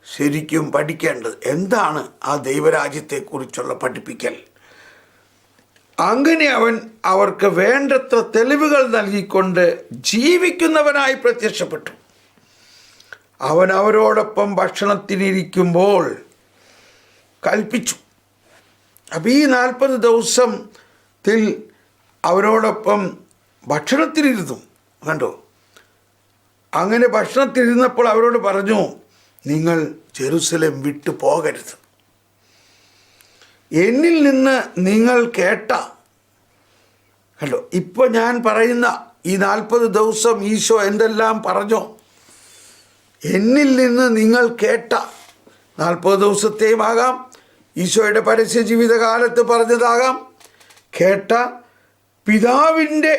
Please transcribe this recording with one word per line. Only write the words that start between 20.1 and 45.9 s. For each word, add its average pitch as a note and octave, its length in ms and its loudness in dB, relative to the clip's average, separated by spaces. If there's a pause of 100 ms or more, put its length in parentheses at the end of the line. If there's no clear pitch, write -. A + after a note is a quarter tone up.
അവരോടൊപ്പം G#3 760 0 (720)
ഭക്ഷണത്തിനിരുന്നു. B3+ 840 -2 (440)
കണ്ടോ? D3 280 -4 (1400)
അങ്ങനെ G#3+ 340 2 (100)
ഭക്ഷണത്തിനിരുന്നപ്പോൾ A#3+ 960 0
അവരോട് A#3 340 2
പറഞ്ഞു, G3 340 0 (680)
"നിങ്ങൾ D#3+ 280 0 (380)
ജെറുസലേം D#3 680 -2
വിട്ടു D3 260 -6 (120)
പോകരുത്. D3+ 520 -2 (2000)
എന്നിൽ D#4 300 2 (100)
നിന്ന് C4+ 300 2 (320)
നിങ്ങൾ A3+ 300 4 (200)
കേട്ട," G#3 320 -2 (1700)
കണ്ടോ, C3+ 180 -6 (220)
ഇപ്പൊ A3 220 -4 (160)
ഞാൻ A#3 140 0 (140)
പറയുന്ന A#3 400 0 (440)
ഈ - 20 0 (120)
നാൽപത് A3 420 0 (120)
ദിവസം A3 380 2 (160)
ഈശോ A3 240 0 (120)
എന്തെല്ലാം A3 480 0 (100)
പറഞ്ഞോ, G3+ 360 -2 (1400)
എന്നിൽ A#3 460 2 (120)
നിന്ന് B3+ 260 4 (140)
നിങ്ങൾ A#3 240 4 (180)
കേട്ട, A3+ 300 -2 (880)
നാൽപത് F3 440 2